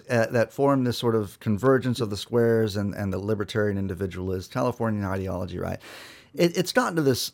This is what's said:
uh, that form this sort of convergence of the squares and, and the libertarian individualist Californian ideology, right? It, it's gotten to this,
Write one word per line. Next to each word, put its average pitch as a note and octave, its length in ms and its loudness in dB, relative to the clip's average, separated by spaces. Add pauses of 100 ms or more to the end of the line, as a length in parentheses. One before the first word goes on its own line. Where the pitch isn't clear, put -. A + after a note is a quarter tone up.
uh, A2+ 180 2
that A2+ 260 0
form C#3 320 2
this A#2+ 120 0
sort A#2+ 180 2
of G#2 260 -2
convergence A#2+ 580 2
of A2 100 -2
the G2+ 80 -4
squares A2+ 600 2
and, G2+ 180 -2
and G2 160 -2
the F#2 80 -2
libertarian G#2 580 0
individualist F#2 720 -4
Californian A#2 520 -2
ideology, F#2 560 -4
right? F2+ 200 -6 (540)
It, F3 240 2
it's F3+ 140 -2
gotten A3+ 240 0
to E3 60 2
this, C3+ 320 2